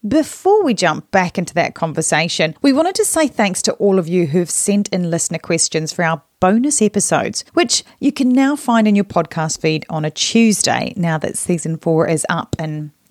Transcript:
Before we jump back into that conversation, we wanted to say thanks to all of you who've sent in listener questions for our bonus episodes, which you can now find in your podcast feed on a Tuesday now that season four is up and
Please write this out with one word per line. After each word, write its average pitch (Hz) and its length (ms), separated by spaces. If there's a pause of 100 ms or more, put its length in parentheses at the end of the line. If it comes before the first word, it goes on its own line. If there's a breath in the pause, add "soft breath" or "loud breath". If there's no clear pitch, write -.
Before 370 560
we 262 100
jump 160 380
back 185 260
into 180 160
that - 220
conversation, 160 880
we 277 100
wanted 330 220
to 427 100
say 320 220
thanks 196 340
to - 120
all 196 260
of 160 80
you 175 180
who've 160 240
sent 202 400
in 175 220
listener 165 260
questions 160 560
for 180 100
our 160 200 (160)
bonus 233 420
episodes, 175 720
which - 300 (160 soft breath)
you 277 120
can 254 180
now 269 260
find 233 320
in 208 80
your 202 100
podcast 160 560
feed 156 260
on 156 160
a 156 60
Tuesday - 880
now 165 220
that - 180
season 165 400
four 160 300
is 160 200
up - 300
and 151 320 (220)